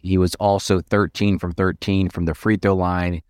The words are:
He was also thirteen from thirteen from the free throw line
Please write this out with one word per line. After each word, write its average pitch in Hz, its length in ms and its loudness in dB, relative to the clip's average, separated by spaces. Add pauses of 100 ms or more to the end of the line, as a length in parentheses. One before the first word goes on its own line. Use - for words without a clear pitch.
He 95 120 2
was 90 180 2
also 98 460 0
thirteen 101 580 0
from 87 140 -6
thirteen 95 560 -2
from 87 160 -4
the 80 100 -2
free 110 220 0
throw 98 180 2
line 90 540 -2